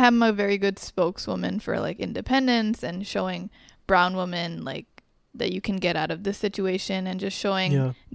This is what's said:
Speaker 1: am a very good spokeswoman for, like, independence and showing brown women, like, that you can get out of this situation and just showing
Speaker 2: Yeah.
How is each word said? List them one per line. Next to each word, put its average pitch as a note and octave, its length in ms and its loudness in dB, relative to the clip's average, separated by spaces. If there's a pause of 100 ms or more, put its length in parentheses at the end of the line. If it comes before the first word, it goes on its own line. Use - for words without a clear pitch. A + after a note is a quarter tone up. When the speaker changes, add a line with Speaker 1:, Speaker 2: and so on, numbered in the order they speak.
Speaker 1:
am A#3 160 6
a A3+ 100 6
very G3+ 260 2
good G3 200 0
spokeswoman F#3 800 -2
for, - 200 -2
like, - 200 -4
independence A#3 800 0
and F3+ 240 -6
showing F#3 440 -4 (360)
brown F#3 300 4
women, E3+ 480 -4
like, C3+ 220 -8 (480)
that - 180 -2
you F#3 80 -4
can G3 160 -2
get F3+ 200 0
out D#3 140 0
of E3+ 140 -6
this G3+ 140 -4
situation F#3+ 680 -2
and F#3 140 -6
just G3 160 -4
showing F#3+ 360 0
Speaker 2:
Yeah. C3+ 200 2 (220)